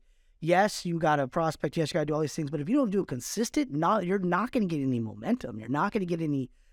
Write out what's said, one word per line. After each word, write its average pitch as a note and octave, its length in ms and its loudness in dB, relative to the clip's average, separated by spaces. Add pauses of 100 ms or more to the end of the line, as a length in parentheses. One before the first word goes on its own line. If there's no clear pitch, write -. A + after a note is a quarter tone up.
(400)
yes, F3 460 2
you E3+ 120 -2
gotta D3+ 300 2
prospect, D#3+ 480 -2
yes, D#3+ 160 0
you - 40 -2
gotta D3+ 100 2
do D3+ 80 -2
all D3+ 80 0
these D3 140 -2
things, D3+ 140 -4
but D3+ 120 -4
if C#3+ 80 -6
you C4 80 4
don't C4 120 4
do F#3+ 120 0
it - 80 -2
consistent, A#3 640 -2
not, F3+ 320 2
you're F#3 140 0
not F#3 340 0
gonna A3 120 2
get E3 160 0
any B2+ 200 2
momentum. A2 580 -4
You're A2 100 -12
not D#3 220 0
gonna G3 140 0
get E3+ 160 -2
any, C#3+ 280 -2 (240)